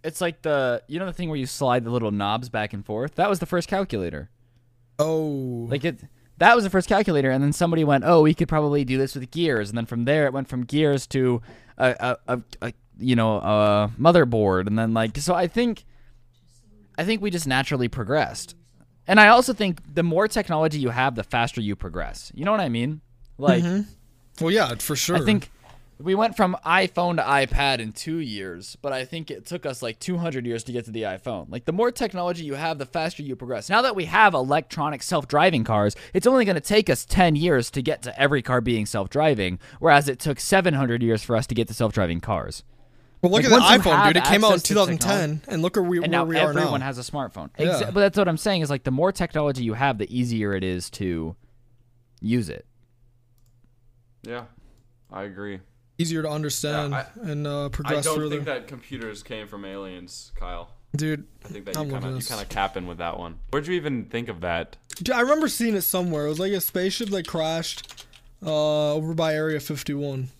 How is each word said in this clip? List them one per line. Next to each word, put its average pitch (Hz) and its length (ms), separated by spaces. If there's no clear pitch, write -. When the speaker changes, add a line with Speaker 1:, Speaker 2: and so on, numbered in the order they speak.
Speaker 1:
it's 156 180
like 170 200
the, 131 460
you 147 120
know 190 60
the 175 80
thing 175 160
where 156 80
you 127 80
slide 127 380
the 113 80
little 113 200
knobs 104 380
back 107 240
and 98 120
forth? 117 300
That 208 140
was 196 100
the 170 60
first 175 220
calculator. 95 600
Speaker 2:
Oh. 143 720
Speaker 1:
Like, 139 160
it, 165 140
that 214 160
was 233 80
the 196 80
first - 180
calculator, 170 400
and 135 140
then 143 100
somebody 165 300
went, 143 220
"Oh, 165 180
we 156 100
could 156 140
probably 147 360
do 127 140
this 135 180
with 127 140
gears." 131 400
And 113 80
then 113 80
from 117 200
there, 147 200
it 131 80
went 135 140
from 123 160
gears 143 440
to 127 340
a, 127 400
a, 120 80
a, 120 60
a, 123 100
you 123 180
know, 110 220
a 104 640
motherboard. 117 680
And 107 120
then, 113 140
like, 113 240
so 160 180
I 170 120
think, 233 360
I 160 60
think 208 180
we 208 80
just 165 180
naturally 131 420
progressed. 131 680
And 208 120
I 208 80
also 247 240
think 190 260
the 170 80
more 170 240
technology 160 520
you 123 100
have, 127 260
the 110 80
faster 117 380
you 101 160
progress. 82 580
You 135 80
know 202 80
what 214 80
I 165 100
mean? 123 300
Like, 170 260
Speaker 2:
Mm-hmm. - 800
Well, 165 80
yeah, 160 240
for 147 220
sure. 175 180
Speaker 1:
I 170 60
think 208 280
we 170 160
went 214 220
from 180 300
iPhone 175 500
to 147 80
iPad 139 560
in 110 140
two 160 240
years, 98 640
but 139 100
I 131 140
think 160 260
it 104 140
took 175 200
us, 131 160
like, 117 180
two 180 180
hundred 143 280
years 117 200
to 123 80
get 120 120
to 113 60
the 110 120
iPhone. 98 460
Like, 117 160
the 156 60
more 226 180
technology 175 540
you 139 120
have, 160 240
the 135 60
faster 160 380
you 131 140
progress. 120 320
Now 202 120
that 247 140
we 175 100
have 190 280
electronic 147 680
self-driving 151 600
cars, 104 320
it's 190 140
only 254 160
gonna 190 160
take 208 300
us 127 160
ten 170 320
years 147 340
to 139 100
get 147 200
to 123 200
every 139 200
car 127 180
being 113 260
self-driving, 104 720
whereas 143 300
it 127 100
took 143 200
seven 185 340
hundred 123 280
years 113 220
for 117 140
us 110 100
to 117 80
get 113 140
to 110 40
self-driving 92 460
cars. 80 440
Speaker 2:
Well, 180 80
look 214 120
Speaker 1:
Like, - 20
Speaker 2:
at 254 40
the 240 100
Speaker 1:
once 190 100
you 175 60
Speaker 2:
iPhone, 165 40
Speaker 1:
have 202 180
Speaker 2:
dude. 196 40
It 131 80
came 196 180
out 214 60
in 196 40
Speaker 1:
access 175 100
to - 40
Speaker 2:
two 202 80
thousand 175 240
ten, 202 180
Speaker 1:
technology, - 20
Speaker 2:
and 160 120
look 175 120
where 190 80
we, 175 140
Speaker 1:
and 170 60
Speaker 2:
where 165 80
Speaker 1:
now 143 140
Speaker 2:
we 165 120
are 151 140
Speaker 1:
everyone - 300
Speaker 2:
now. 131 40
Speaker 1:
has 127 140
a 123 120
smartphone. 120 460
Speaker 2:
Yeah. 156 120
Speaker 1:
Exa-, 147 160
but 202 60
that's 196 180
what 185 80
I'm 160 100
saying 190 240
is, 147 80
like, 143 140
the 131 80
more 165 200
technology 147 520
you 110 100
have, 127 240
the 107 180
easier 113 380
it 95 100
is 90 280
to 85 440
use 110 280
it. 50 180
Speaker 3:
Yeah, 117 220
I 95 120
agree. 98 360
Speaker 2:
Easier 165 240
to 151 80
understand 147 640
Speaker 3:
Yeah, 135 120
I, 170 60
Speaker 2:
and, 147 180
uh, 143 180
Speaker 3:
I 139 40
Speaker 2:
progress 143 360
Speaker 3:
don't 156 120
Speaker 2:
further. 151 120
Speaker 3:
think 147 160
that 131 220
computers 117 560
came 107 240
from 101 180
aliens, 95 680
Kyle. 87 340
Speaker 2:
Dude, 151 300
Speaker 3:
I - 40
think 104 160
that - 120
Speaker 2:
I'm 151 100
Speaker 3:
you 135 60
kinda, 127 120
Speaker 2:
loving 131 60
Speaker 3:
you 131 100
Speaker 2:
this. - 80
Speaker 3:
kinda 104 160
capping 95 420
with 85 120
that 85 180
one. 85 220
Where'd 147 160
you 180 80
even 143 300
think 117 240
of 85 120
that? 85 360
Speaker 2:
Dude, 208 140
I 233 100
remember 294 260
seeing 233 280
it 185 60
somewhere. 170 440
It 147 40
was, 156 100
like, 190 120
a 185 100
spaceship 196 480
that 185 180
crashed, - 800
uh, 151 480
over 156 200
by 160 200
Area 156 260
fifty-one. 143 720